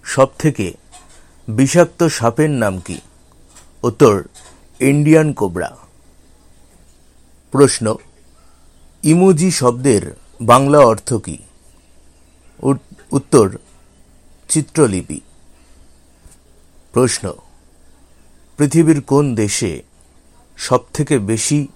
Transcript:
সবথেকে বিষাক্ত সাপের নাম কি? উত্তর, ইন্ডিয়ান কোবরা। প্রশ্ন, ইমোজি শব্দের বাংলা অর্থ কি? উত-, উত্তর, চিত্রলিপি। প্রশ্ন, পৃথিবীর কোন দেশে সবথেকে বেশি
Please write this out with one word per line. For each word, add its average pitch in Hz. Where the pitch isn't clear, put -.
সবথেকে 135
বিষাক্ত 139
সাপের 143
নাম 107
কি? 85
উত্তর, 113
ইন্ডিয়ান 147
কোবরা। 90
প্রশ্ন, 127
ইমোজি 175
শব্দের 120
বাংলা 139
অর্থ 117
কি? 87
উত-, -
উত্তর, 123
চিত্রলিপি। 104
প্রশ্ন, 120
পৃথিবীর 147
কোন 139
দেশে 101
সবথেকে 139
বেশি 113